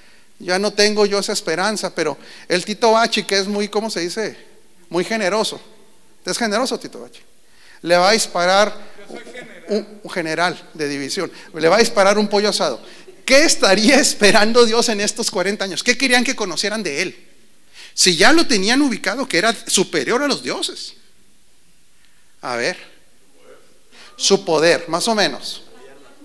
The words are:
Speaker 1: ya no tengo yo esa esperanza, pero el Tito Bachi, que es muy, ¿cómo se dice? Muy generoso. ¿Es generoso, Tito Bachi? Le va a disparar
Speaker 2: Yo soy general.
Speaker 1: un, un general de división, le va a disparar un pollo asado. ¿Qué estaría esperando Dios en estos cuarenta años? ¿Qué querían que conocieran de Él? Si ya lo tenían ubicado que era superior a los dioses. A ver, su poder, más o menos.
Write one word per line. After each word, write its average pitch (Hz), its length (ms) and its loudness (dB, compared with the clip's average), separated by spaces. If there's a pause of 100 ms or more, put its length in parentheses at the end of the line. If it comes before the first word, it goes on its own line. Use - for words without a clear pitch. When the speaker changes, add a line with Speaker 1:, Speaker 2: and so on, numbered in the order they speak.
(380)
Speaker 1:
ya 180 220 -4
no 202 120 -2
tengo 208 360 2
yo 202 120 0
esa 202 140 -4
esperanza, 185 600 -4
pero 156 220 -4 (300)
el 175 160 0
Tito 214 280 0
Bachi, 220 320 2
que 196 160 -2
es 196 80 -4
muy, 208 200 -4
¿cómo 214 220 -4
se 180 120 -8
dice? 175 360 -8 (520)
Muy 175 140 -2
generoso. 208 560 -2 (640)
¿Es 175 140 -6
generoso, 226 420 -2
Tito 117 220 -14
Bachi? - 200 -18 (600)
Le 170 160 2
va 180 120 4
a 220 40 4
disparar 196 640 2 (320)
Speaker 2:
Yo 220 60 -16
soy 233 100 -18
general. 240 440 -20
Speaker 1:
un, - 340 -4
un 175 80 -14
general 165 640 -2
de 151 120 -4
división, 143 440 -6 (220)
le 160 140 0
va 185 100 6
a - 20 6
disparar 208 400 4
un 208 80 0
pollo 208 220 0
asado. 160 300 -2 (460)
¿Qué - 180 6
estaría 220 560 4
esperando 226 680 4
Dios 226 240 0
en 202 120 -2
estos 214 300 -4
cuarenta 196 340 -4
años? 175 180 -8
¿Qué 240 140 0
querían 247 260 2
que 254 120 -2
conocieran 202 480 -6
de 151 180 -4
Él? - 240 -10 (680)
Si 185 200 2
ya 202 160 6
lo 330 160 4
tenían 226 340 2
ubicado 226 460 -2
que - 120 0
era 220 140 2
superior 185 720 -2
a 294 40 0
los 247 140 -4
dioses. - 520 -8 (1500)
A 127 160 -6
ver, 143 220 -2 (1400)
su 196 300 0
poder, 165 420 2
más 170 220 -4
o 220 60 0
menos. 151 480 -4 (600)